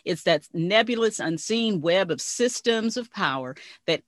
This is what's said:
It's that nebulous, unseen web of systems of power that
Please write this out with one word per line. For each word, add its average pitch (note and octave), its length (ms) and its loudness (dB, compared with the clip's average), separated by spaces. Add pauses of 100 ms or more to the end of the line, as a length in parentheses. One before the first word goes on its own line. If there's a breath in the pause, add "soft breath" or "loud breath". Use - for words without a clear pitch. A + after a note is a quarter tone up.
It's F3 180 -4
that E3 300 2
nebulous, A3 680 2
unseen G3+ 640 0
web E3+ 300 2
of C#3+ 100 -4
systems A#3 760 -2
of A#3 140 -8
power C3+ 440 -4 (320 loud breath)
that E3 200 0